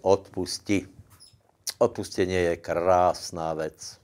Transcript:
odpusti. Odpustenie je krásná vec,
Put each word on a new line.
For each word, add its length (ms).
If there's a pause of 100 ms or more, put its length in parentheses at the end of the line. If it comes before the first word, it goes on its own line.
odpusti. 840 (920)
Odpustenie 640
je 160
krásná 1000
vec, 500